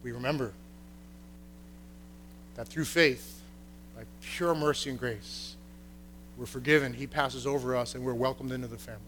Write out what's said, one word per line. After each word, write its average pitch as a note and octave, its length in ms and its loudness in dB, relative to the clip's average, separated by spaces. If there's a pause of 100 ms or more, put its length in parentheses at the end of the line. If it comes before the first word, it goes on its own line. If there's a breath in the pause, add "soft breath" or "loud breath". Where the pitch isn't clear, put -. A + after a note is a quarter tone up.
We A#2+ 80 -8
remember B2 400 0 (2000)
that A#2 120 -8
through D#3 180 0
faith, D3 560 6 (540)
by A2+ 80 -12 (180)
pure F3 320 4
mercy D3 360 4
and B2+ 100 -2
grace, - 560 -4 (840)
we're B2 80 -6
forgiven. C3+ 480 6
He C3+ 140 -6
passes C3+ 400 2
over B2+ 280 2
us A#2+ 200 2
and B2+ 80 -6
we're B2+ 100 2
welcomed B2+ 380 2
into B2+ 160 -2
the A2+ 100 -8
family. G#2+ 300 -10